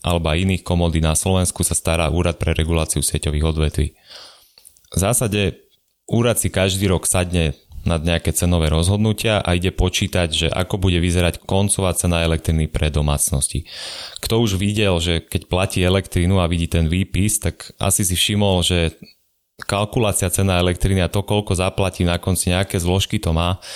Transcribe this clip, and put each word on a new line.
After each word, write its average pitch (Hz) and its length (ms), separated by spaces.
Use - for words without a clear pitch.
alebo 85 240
aj 80 160
iných 95 240
komodít 85 320
na 78 160
Slovensku 92 480
sa - 80
stará 82 400
Úrad 87 240
pre 85 160
reguláciu 80 480
sieťových 76 560
odvetví. 76 400
V - 80
zásade 101 640
úrad 117 320
si - 160
každý 95 400
rok 82 160
sadne 87 480
nad 82 160
nejaké 85 320
cenové 87 320
rozhodnutia 104 720
a 87 160
ide 90 160
počítať, 90 560
že 78 240
ako - 240
bude 90 240
vyzerať 87 480
koncová 95 480
cena 85 320
elektriny 80 400
pre 76 240
domácnosti. 71 720
Kto 113 240
už 95 160
videl, 101 400
že 82 240
keď - 240
platí 92 320
elektrínu 92 640
a 82 80
vidí 85 160
ten 82 240
výpis, 95 480
tak - 400
asi 101 240
si 87 160
všimol, 101 400
že 85 320
kalkulácia 104 720
cena 95 320
elektriny 90 400
a 85 80
to, 101 160
koľko 104 320
zaplatí 92 480
na 87 160
konci, 90 320
nejaké 95 240
zložky 92 480
to 85 80
má, 85 320